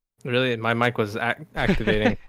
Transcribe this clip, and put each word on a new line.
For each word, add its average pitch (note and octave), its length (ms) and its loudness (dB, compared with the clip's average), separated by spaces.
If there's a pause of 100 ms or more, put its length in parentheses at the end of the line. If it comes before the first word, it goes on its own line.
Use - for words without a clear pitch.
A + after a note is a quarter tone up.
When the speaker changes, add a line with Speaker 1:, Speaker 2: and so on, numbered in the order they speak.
(240)
Speaker 1:
Really? B2+ 320 0
My A2+ 180 2
mic A#2+ 220 2
was G#2+ 200 -2
ac-, A#2 300 -2
Speaker 2:
<laughs> - 100 -18
Speaker 1:
activating, A#2 600 0 (120)